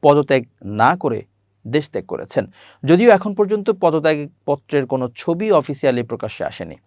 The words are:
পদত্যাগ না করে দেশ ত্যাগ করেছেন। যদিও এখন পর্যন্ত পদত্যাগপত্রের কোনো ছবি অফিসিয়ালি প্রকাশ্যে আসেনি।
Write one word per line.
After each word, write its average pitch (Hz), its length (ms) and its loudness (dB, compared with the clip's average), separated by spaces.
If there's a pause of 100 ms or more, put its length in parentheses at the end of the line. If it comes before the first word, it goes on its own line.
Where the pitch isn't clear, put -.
পদত্যাগ 143 400 4 (380)
না 120 100 6 (120)
করে 120 180 -2 (440)
দেশ 143 280 -2
ত্যাগ 95 200 -6
করেছেন। - 320 -4 (400)
যদিও 180 320 6
এখন 196 220 -4
পর্যন্ত 208 280 0 (160)
পদত্যাগপত্রের 151 1080 -2
কোনো 131 120 -2 (160)
ছবি 170 260 -4 (120)
অফিসিয়ালি 139 520 -2
প্রকাশ্যে 110 400 -10
আসেনি। 82 260 -14 (100)